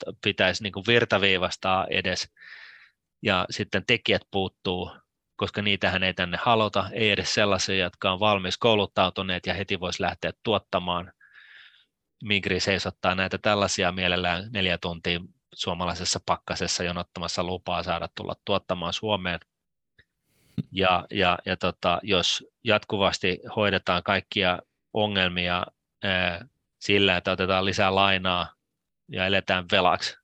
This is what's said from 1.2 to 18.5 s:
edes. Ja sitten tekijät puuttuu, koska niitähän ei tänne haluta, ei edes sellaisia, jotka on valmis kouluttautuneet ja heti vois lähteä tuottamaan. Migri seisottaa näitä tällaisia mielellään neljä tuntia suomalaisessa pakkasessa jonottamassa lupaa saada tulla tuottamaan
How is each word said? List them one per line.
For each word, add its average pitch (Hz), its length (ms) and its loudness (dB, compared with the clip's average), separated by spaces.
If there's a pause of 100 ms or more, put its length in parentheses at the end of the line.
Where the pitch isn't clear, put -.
edes. 92 420 -2 (920)
Ja 95 280 2
sitten 98 360 -4
tekijät 110 360 2 (100)
puuttuu, 90 600 -4 (440)
koska 101 260 -4
niitähän 95 420 2
ei 92 100 2
tänne 87 280 -2
haluta, 104 520 2
ei 107 180 2
edes 92 220 0
sellaisia, 98 420 2
jotka 92 360 0
on 92 80 -2
valmis 98 380 0
kouluttautuneet 95 880 0
ja 92 80 -4
heti 92 260 -4
vois 90 200 -6
lähteä 85 320 -4 (120)
tuottamaan. 90 680 -2 (1120)
Migri 95 360 2
seisottaa 92 560 0
näitä 95 220 -2
tällaisia 98 540 2
mielellään 90 640 -2
neljä 92 240 -2
tuntia 87 420 -4 (340)
suomalaisessa 87 720 -4
pakkasessa - 580 -2
jonottamassa 87 600 -6
lupaa 87 400 -4
saada 85 320 -4
tulla 92 180 -8 (120)
tuottamaan 90 480 -2